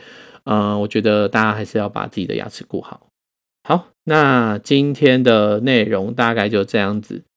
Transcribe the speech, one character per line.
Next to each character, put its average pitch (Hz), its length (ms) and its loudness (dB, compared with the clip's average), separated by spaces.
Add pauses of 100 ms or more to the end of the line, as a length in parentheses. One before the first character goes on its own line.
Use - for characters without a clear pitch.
(440)
呃， 104 340 -2
我 104 80 -2
觉 107 140 -2
得 104 300 0
大 110 120 0
家 110 120 0
还 107 100 -8
是 - 140 -6
要 104 100 -2
把 - 180 -8
自 - 140 -10
己 90 80 -4
的 - 80 -6
牙 - 140 -8
齿 - 180 -16
顾 - 140 -8
好。 - 260 -20 (560)
好， 170 240 0 (160)
那 131 540 2
今 139 360 0
天 131 300 4
的 107 380 2
内 120 240 2
容 104 280 -4
大 117 200 0
概 104 160 0
就 101 160 0
这 - 120 -2
样 104 240 -2
子。 101 200 -14 (160)